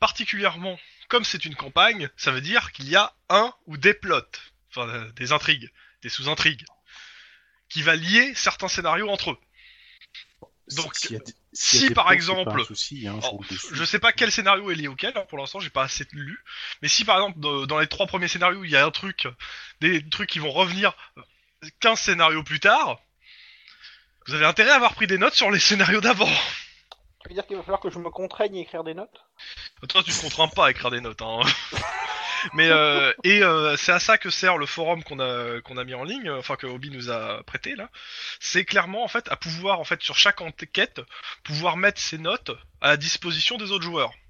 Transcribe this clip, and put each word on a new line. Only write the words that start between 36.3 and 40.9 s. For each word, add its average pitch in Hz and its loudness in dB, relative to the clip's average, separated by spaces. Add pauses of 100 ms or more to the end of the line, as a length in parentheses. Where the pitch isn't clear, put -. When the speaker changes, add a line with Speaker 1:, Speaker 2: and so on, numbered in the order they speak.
Speaker 1:
enfin 135 -6
que 131 -10
Obi 127 -10
nous 123 -10
a 110 -6
prêté - -10
là. 226 -14 (500)
C'est - -2
clairement 196 0
en 220 -4
fait - -4
à - -4
pouvoir 175 -4
en 151 -8
fait 160 -4
sur - -4
chaque - 4
enquête 165 -4 (420)